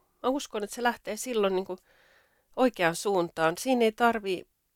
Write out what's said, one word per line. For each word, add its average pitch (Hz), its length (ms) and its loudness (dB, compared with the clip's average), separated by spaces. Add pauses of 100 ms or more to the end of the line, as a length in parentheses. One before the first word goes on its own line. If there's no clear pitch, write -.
(220)
mä 233 60 0
uskon, 262 360 -4
että - 120 -10
se 240 60 -8
lähtee 233 340 -4
silloin 214 400 0
niinku 185 200 -4 (800)
oikeaan 180 400 2
suuntaan. 170 600 0
Siinä 254 260 2
ei 220 80 4
tarvii 220 540 0 (300)